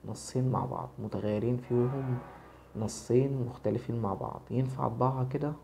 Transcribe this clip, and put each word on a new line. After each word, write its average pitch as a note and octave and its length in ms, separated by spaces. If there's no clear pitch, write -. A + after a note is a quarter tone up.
نصين B2+ 460
مع F#2 140
بعض، - 240
متغيرين G#2+ 580
فيهم B2 640
نصين B2 680
مختلفين A2+ 560
مع G2 120
بعض، - 260
ينفع C3 360
اطبعها B2+ 380
كده؟ C#3+ 280